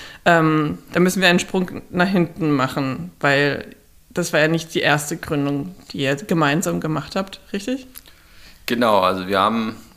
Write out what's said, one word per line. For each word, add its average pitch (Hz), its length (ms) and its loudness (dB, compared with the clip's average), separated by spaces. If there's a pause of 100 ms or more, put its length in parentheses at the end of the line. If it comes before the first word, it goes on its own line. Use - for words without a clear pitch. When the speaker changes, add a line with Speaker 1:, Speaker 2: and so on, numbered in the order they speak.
(260)
Speaker 1:
ähm, 156 520 4 (140)
da 170 80 0
müssen 185 220 2
wir 185 80 6
einen 175 100 6
Sprung - 500 -4
nach 180 180 2
hinten 170 440 0
machen, 135 600 -2 (100)
weil 143 540 0 (340)
das 170 240 -4
war 156 80 4
ja 156 80 4
nicht 165 240 -2
die - 80 -2
erste 151 340 0
Gründung, 143 580 -4 (180)
die - 80 -8
ihr 135 160 0
gemeinsam 165 680 0
gemacht 156 340 -6
habt, 196 240 -6 (140)
richtig? 254 340 -6 (800)
Speaker 2:
Genau, 117 340 2
also 92 280 0
wir 98 120 2
haben 110 380 0 (200)